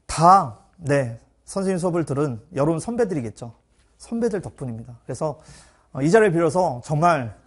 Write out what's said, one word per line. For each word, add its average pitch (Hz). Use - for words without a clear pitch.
다, 165
네, 135
선생님 190
수업을 175
들은 131
여러분 156
선배들이겠죠. 156
선배들 226
덕분입니다. 120
그래서, 143
어, -
이 147
자리를 214
빌어서 165
정말, 147